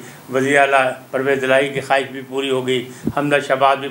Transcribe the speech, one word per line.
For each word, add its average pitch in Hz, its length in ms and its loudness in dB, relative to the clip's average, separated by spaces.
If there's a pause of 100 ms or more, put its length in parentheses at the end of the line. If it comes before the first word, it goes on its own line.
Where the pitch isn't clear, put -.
(320)
वज़ीर 135 280 2
आला 135 240 4 (300)
परवेज़ 131 320 0
इलाही 135 240 2
की 135 120 -4
ख्वाहिश 131 280 0
भी 131 140 -12
पूरी 135 260 -6
हो 127 140 0
गई, 127 180 -2 (340)
हमदा 143 260 0
शहबाज 135 360 2
भी 135 140 -8